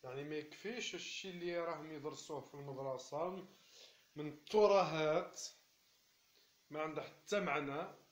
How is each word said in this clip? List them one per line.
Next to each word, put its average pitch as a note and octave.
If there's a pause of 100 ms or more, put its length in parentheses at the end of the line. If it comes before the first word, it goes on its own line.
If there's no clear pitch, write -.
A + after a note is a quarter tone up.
يعني C3+
ما D3+
يكفيش F#3+
الشيء -
اللي F3
راهم D#3
يدرسوه C#3+
في -
المدرسة C#3+ (680)
من D3+
الترهات، E3+ (1300)
ما D3+
عنده D3+
حتى -
معنى D3 (180)